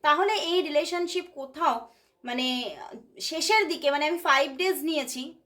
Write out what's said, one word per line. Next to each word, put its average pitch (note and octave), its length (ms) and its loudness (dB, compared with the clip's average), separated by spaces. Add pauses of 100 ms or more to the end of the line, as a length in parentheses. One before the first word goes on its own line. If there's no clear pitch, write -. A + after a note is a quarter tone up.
তাহলে F4 320 4
এই F4 280 2
রিলেশনশিপ E4+ 640 0 (100)
কোথাও C4+ 540 -2 (340)
মানে B3 540 -4 (440)
শেষের E4 460 2
দিকে, D4 240 0
মানে D4 160 0
আমি E4+ 100 0
ফাইভ C#4+ 340 4
ডেজ F4+ 320 0
নিয়েছি D4 640 -4